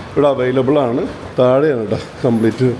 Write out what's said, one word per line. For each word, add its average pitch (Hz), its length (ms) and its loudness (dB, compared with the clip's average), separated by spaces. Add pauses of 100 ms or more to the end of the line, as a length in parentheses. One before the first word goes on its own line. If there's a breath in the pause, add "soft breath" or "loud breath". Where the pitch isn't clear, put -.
(140)
ഇവിടെ 143 200 2
അവൈലബിൾ 127 420 0 (120)
ആണ്. 123 140 -2 (380)
താഴെയാണ് 131 500 2
കേട്ടോ 104 100 -2 (260)
കംപ്ലീറ്റ് 113 420 2 (120)